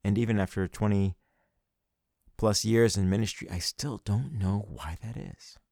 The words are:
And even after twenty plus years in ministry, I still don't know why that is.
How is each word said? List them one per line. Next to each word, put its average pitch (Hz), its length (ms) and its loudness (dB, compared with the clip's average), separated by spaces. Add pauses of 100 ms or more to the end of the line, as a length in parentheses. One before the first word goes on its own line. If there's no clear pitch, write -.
And 101 120 4
even 113 220 2
after 95 300 0
twenty 98 480 2 (1200)
plus 107 260 2
years 113 320 4
in 95 140 2
ministry, - 400 -2
I 87 80 -6
still - 460 -6
don't 123 340 -2
know 98 280 0
why 80 360 -10
that 113 140 -10
is. - 420 -14 (140)